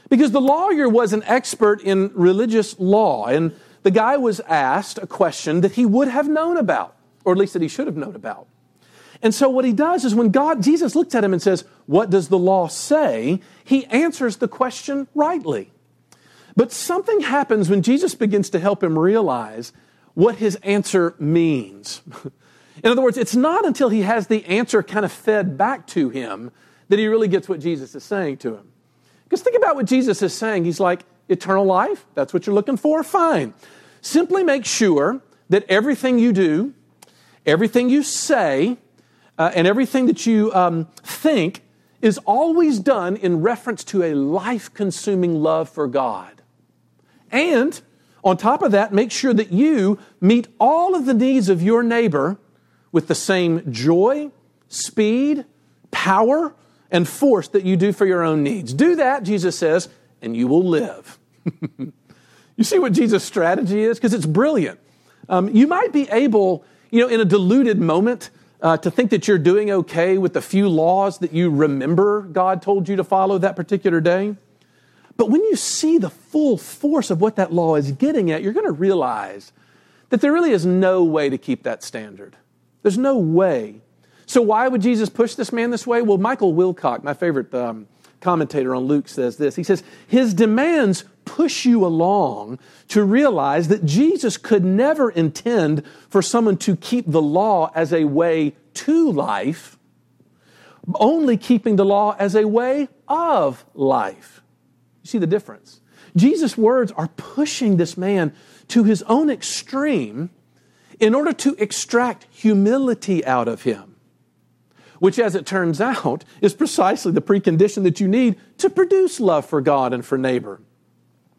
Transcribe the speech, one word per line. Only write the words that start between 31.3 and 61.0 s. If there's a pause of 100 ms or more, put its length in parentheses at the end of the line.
"Eternal
life, (100)
that's
what
you're
looking
for?
Fine. (480)
Simply
make
sure (260)
that
everything
you
do, (720)
everything
you
say, (600)
uh,
and
everything
that
you,
um, (160)
think (380)
is
always
done
in
reference
to
a
life-consuming
love
for
God. (880)
And (420)
on
top
of
that,
make
sure
that
you (220)
meet (140)
all
of
the
needs
of
your
neighbor (540)
with
the
same
joy, (380)
speed, (440)
power, (380)
and
force
that
you
do
for
your
own
needs.
Do
that,"
Jesus
says, (340)
"and
you
will
live." (260)